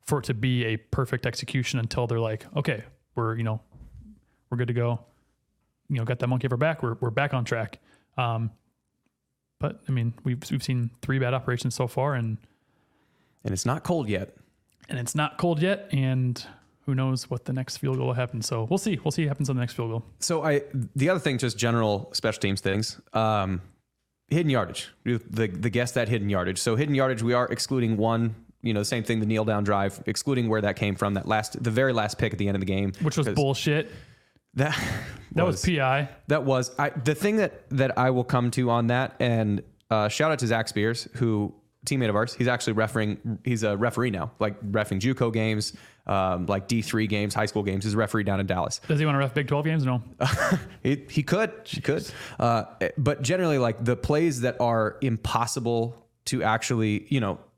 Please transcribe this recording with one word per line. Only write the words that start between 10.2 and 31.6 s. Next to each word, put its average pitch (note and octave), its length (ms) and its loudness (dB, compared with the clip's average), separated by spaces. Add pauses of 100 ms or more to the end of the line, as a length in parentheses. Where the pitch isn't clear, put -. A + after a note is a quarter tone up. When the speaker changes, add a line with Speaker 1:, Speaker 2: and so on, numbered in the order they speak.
Speaker 1:
we've, B2+ 160 -2 (120)
we've C#3 120 -2
seen B2 280 -2 (100)
three C3+ 180 0
bad B2+ 140 2
operations B2 420 -2
so B2+ 120 0
far, C#3 260 -2
and A2+ 240 -2 (1040)
Speaker 2:
And G2 100 -2
it's F#2 120 -4
not C3+ 180 0
cold D#3 240 -2
yet. G2 280 -4 (520)
Speaker 1:
and C#3+ 120 -8
it's A#2+ 160 -6
not D3+ 220 -2
cold E3+ 240 2
yet, F#3 300 0
and C3 520 0 (420)
who C#3 100 0
knows C3 340 0
what A#2+ 160 -6
the C3 80 -4
next C3 240 -6
field C3 200 -2
goal B2+ 100 0
will B2+ 60 0
happen. A#2+ 280 -2
So A2+ 280 -2
we'll F#3 80 2
see. F#3+ 260 0
We'll D3+ 80 0
see E3 120 0
what D3 60 2
happens C#3 200 -2
on C3+ 80 0
the A#2+ 40 0
next A#2+ 120 -2
field A#2 180 -4
goal. A#2 140 -4 (140)
Speaker 2:
So E3 240 0
I, D3 180 4 (340)
the C#3 140 4
other F3+ 100 4
thing, C#3 180 0
just A#2 200 0
general A2+ 560 2
special - 260 0
teams F#2+ 220 0
things, G2+ 400 -2 (120)
um, G#2 480 2 (680)
hidden D#3+ 200 2
yardage, A2 400 0 (140)
the, A#2+ 160 0 (280)
the F#2 220 -2
guess A#2+ 240 0
that A#2 140 0
hidden G#2 220 0
yardage. F#2 300 0
So A#2 160 2
hidden D3 200 2
yardage, C3 280 2
we A#2+ 100 2
are B2 140 4
excluding A#2 500 0
one, A2+ 380 2 (260)
you A2+ 120 0
know, G#2 100 2
same A2+ 200 -2
thing, A2+ 160 0
the G#2+ 60 0
kneel A2 180 2
down G#2+ 200 2
drive, G2 420 0
excluding B2 440 0
where A2 120 2
that G2+ 140 0
came G2+ 200 0
from, G2+ 200 0
that F#2+ 120 -4
last, G#2+ 360 -2